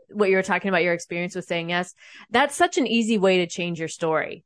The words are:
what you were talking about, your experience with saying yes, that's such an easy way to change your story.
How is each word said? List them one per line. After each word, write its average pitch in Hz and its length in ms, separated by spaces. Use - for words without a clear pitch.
what 208 200
you 190 60
were 190 80
talking 185 260
about, 175 140
your 175 100
experience 175 420
with 175 100
saying 170 240
yes, 175 240
that's 254 260
such 349 220
an 262 100
easy 226 300
way 185 220
to 170 80
change 175 320
your 160 80
story. 160 580